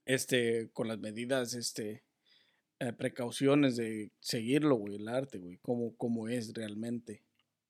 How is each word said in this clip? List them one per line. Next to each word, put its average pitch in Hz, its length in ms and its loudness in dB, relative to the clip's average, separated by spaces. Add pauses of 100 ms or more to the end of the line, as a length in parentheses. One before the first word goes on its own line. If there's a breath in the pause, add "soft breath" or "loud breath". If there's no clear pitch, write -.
Este, 120 680 2
con 120 140 -2
las 110 120 -4
medidas, 120 540 -2
este, 113 500 -6 (760)
eh, 120 140 -2
precauciones 135 840 4
de 110 420 -4
seguirlo, 135 560 2
güey, 101 200 -2
el 104 120 -8
arte, 127 320 -2
güey, 87 180 -14
cómo, 120 400 -4
cómo 117 300 -2
es 117 260 -4
realmente. 110 720 -8 (460)